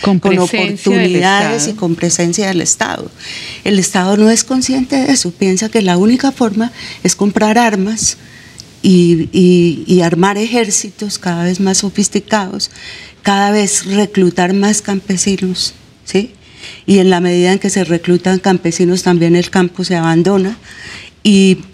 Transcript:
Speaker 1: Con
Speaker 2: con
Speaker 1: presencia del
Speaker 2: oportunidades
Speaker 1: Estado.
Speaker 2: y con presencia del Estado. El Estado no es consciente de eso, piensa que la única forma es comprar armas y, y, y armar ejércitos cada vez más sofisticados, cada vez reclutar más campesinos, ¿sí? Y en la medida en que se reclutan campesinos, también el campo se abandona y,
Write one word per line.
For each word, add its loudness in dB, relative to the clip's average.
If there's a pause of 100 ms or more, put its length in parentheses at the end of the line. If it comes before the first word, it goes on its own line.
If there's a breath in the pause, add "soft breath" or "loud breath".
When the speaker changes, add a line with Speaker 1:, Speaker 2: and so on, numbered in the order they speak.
Speaker 1:
Con 2
Speaker 2:
con 0
Speaker 1:
presencia 0
del -4
Speaker 2:
oportunidades 0
Speaker 1:
Estado. -2
Speaker 2:
y -8
con -2
presencia -2
del -2
Estado. -4 (540 loud breath)
El 2
Estado 0
no 6
es 2
consciente -2
de 0
eso, -2
piensa -2
que 0
la 2
única 2
forma -2 (300 loud breath)
es -2
comprar 0
armas -2 (640 loud breath)
y, 4
y, 4
y 4
armar 2
ejércitos -4
cada -4
vez -2
más 0
sofisticados, -4 (520 loud breath)
cada 0
vez 0
reclutar 0
más 0
campesinos, -4 (320)
¿sí? -4 (520 loud breath)
Y 4
en 4
la 4
medida 2
en 2
que -4
se 0
reclutan 0
campesinos, 0
también 2
el 0
campo -2
se -2
abandona 0 (640 loud breath)
y, 4 (160)